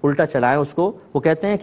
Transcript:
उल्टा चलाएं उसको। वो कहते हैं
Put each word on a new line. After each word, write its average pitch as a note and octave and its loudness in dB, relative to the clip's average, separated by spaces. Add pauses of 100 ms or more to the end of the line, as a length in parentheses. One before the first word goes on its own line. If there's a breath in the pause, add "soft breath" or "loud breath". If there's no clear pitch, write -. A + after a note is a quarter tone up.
उल्टा D3 2
चलाएं C3 0
उसको। D3+ -2
वो - -8
कहते D#3+ 0
हैं G3+ -2